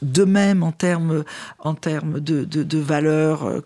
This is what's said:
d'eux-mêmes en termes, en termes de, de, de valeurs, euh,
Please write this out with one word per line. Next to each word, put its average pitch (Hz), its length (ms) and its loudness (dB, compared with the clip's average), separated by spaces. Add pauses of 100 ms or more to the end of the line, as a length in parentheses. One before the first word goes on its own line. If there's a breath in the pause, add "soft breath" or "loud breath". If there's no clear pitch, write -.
d'eux-mêmes 190 580 4
en 165 100 0
termes, 165 520 0 (340 loud breath)
en 156 160 -4
termes 156 460 -4
de, 147 260 -2
de, 151 160 -2
de 147 160 -2
valeurs, 156 680 2
euh, 120 200 -4